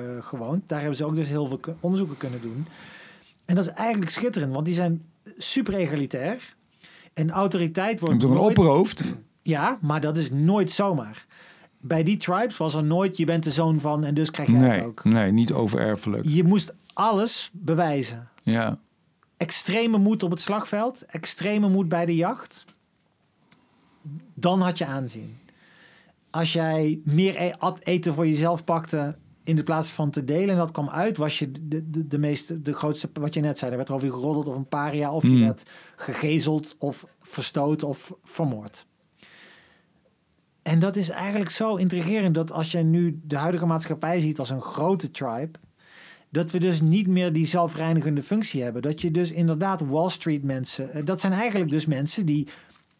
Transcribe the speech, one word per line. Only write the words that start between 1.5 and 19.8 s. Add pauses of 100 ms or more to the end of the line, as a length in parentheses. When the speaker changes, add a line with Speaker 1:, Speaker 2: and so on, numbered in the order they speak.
Speaker 1:
ku-,
onderzoeken
kunnen
doen. (760)
En
dat
is
eigenlijk
schitterend,
want
die
zijn (340)
super
egalitair. (580)
En
autoriteit
wordt
Speaker 2:
Je
hebt
toch
een
Speaker 1:
nooit
Speaker 2:
opperhoofd? (280)
Speaker 1:
Ja,
maar
dat
is
nooit
zomaar. (540)
Bij
die
tribes
was
er
nooit,
"Je
bent
de
zoon
van
en
dus
krijg
jij
Speaker 2:
Nee,
Speaker 1:
het
ook."
Speaker 2:
nee,
niet
overerfelijk.
Speaker 1:
Je
moest (180)
alles
bewijzen. (140)
Speaker 2:
Ja. (580)
Speaker 1:
Extreme